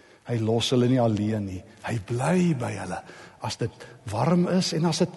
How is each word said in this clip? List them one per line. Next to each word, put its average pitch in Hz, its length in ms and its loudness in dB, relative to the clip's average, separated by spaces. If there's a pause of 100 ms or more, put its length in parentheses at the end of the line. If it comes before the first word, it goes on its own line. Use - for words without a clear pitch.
(240)
Hy 120 140 -4
los 113 320 2
hulle 123 180 4
nie 131 120 4
alleen 107 460 2
nie. 92 160 -8 (200)
Hy 117 160 -4
bly 156 560 0
by 113 180 -4
hulle 92 300 -8 (400)
as 120 140 -6
dit 117 140 -4 (400)
warm 160 380 2
is 185 240 0
en 160 120 0
as 160 140 0
dit 175 180 2